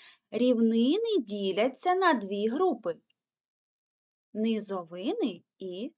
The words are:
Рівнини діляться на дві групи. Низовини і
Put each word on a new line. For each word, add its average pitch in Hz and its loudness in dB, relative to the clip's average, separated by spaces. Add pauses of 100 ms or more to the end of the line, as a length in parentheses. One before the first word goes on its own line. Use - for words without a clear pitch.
(320)
Рівнини 247 2
діляться 208 -2
на 370 4
дві 202 -2
групи. 262 -2 (1400)
Низовини 214 -4 (160)
і 190 -10